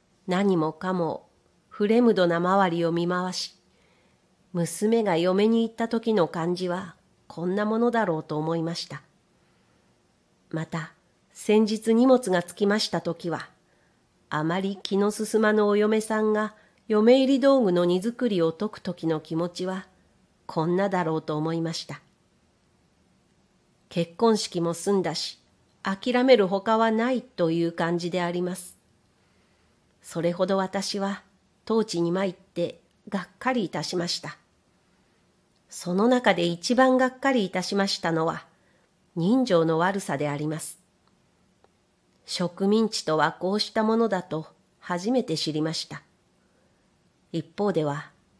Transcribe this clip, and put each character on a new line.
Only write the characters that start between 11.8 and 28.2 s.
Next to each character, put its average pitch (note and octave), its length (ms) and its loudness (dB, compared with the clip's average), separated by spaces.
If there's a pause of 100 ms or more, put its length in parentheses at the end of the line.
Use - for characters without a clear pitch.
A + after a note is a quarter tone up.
荷 A#3+ 140 6
物 B3 240 4
が F3 100 2
着 F3+ 120 -10
き G#3+ 120 -2
ま G3+ 140 2
し - 100 -4
た E3+ 120 -4
時 E3+ 280 -6
は、 D3+ 200 -8 (800)
あ D3+ 140 -2
ま E3+ 160 0
り G3 220 -4
気 F#3+ 160 -4
の G3+ 140 2
進 G#3+ 300 -2
ま G#3+ 120 4
ぬ G#3+ 120 4
お G#3 100 2
嫁 G#3+ 260 2
さ G#3+ 200 -2
ん G#3+ 120 2
が G#3+ 220 -4 (320)
嫁 A3 300 6
入 C4 160 4
り C4 60 4
道 C4+ 220 6
具 G3 100 4
の F3 120 4
荷 F3 160 2
造 A#3 300 -2
り F#3 120 0
を E3 120 2
解 G#3 160 -4
く - 100 -20
時 E3+ 280 -8
の D#3 120 0
気 D#3+ 160 -8
持 F3 140 -2
ち F3+ 160 -10
は、 F#3+ 220 -8 (580)
こ D#3+ 200 -4
ん F3 120 0
な G3 100 2
だ F#3 160 0
ろ D#3+ 120 -2
う D#3+ 60 -2
と D#3 140 -6
思 D#3 180 -2
い E3 80 -2
ま E3 120 -4
し - 140 -10
た。 - 140 -14 (1900)
結 E3+ 280 -4
婚 A3+ 200 4
式 F3+ 240 -6
も E3+ 120 0
済 G3 260 0
ん - 20 2
だ E3 140 -2
し、 - 240 -8 (420)
諦 A#3+ 420 0
め C4 140 8
る G3 100 4
ほ G3 140 0
か A3 160 2
は A3+ 140 4
な A3+ 200 0
い B3 100 -2
と - 300 -2
い E3+ 120 0
う E3+ 80 0
感 E3+ 260 -2
じ E3+ 140 -6
で F3+ 100 -2